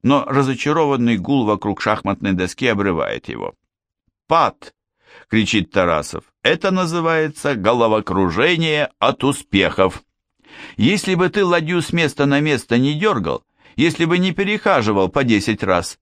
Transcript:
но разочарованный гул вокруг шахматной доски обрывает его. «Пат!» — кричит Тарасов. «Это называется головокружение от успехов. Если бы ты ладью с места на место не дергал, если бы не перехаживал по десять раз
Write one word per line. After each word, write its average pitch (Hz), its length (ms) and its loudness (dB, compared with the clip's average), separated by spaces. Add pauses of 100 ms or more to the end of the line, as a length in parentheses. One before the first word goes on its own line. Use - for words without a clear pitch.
но 135 220 0
разочарованный 135 920 0
гул 127 280 0
вокруг 104 360 -2
шахматной 101 520 -2
доски 92 340 -4
обрывает 98 600 -2
его. 52 260 -10 (720)
«Пат!» — 156 460 0 (560)
кричит 107 420 0
Тарасов. 85 520 0 (200)
«Это 175 280 0
называется 165 840 -2
головокружение 113 1300 0 (100)
от 127 240 0
успехов. 95 800 0 (760)
Если 185 380 2
бы 175 140 2
ты 196 140 0
ладью 175 380 0
с - 120 -8
места 151 320 0
на 143 140 2
место 143 380 0
не 139 160 2
дергал, 135 500 -2 (320)
если 165 300 2
бы 170 120 2
не 185 140 0
перехаживал 156 760 0
по 139 160 0
десять 110 400 0
раз 90 380 -2